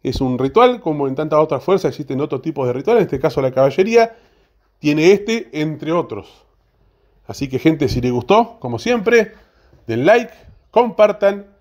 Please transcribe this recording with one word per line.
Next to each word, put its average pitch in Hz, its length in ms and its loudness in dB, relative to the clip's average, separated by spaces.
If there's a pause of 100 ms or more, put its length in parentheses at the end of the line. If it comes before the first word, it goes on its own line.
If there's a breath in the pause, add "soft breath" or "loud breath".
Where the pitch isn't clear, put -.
Es 135 200 -4
un 127 160 -2
ritual, 233 420 2
como 151 260 -4
en 135 80 -4
tantas 151 240 0
otras 151 240 0
fuerzas 175 280 0
existen 135 320 -8
otros 139 180 -6
tipos 143 260 -6
de 123 60 -2
rituales, 202 300 0
en - 60 2
este 135 120 -6
caso 143 220 -2
la 131 100 -2
caballería 190 640 2 (640 soft breath)
tiene 156 340 4
este, 208 400 -2
entre 151 400 -6
otros. - 540 -8 (800)
Así 135 240 -10
que, 131 80 -4
gente, 151 320 0
si - 100 -2
les 123 100 -2
gustó, 196 480 0
como 120 200 -8
siempre, 226 560 0 (520 soft breath)
den 117 200 -2
like, 233 260 2 (380)
compartan. 208 760 0 (120)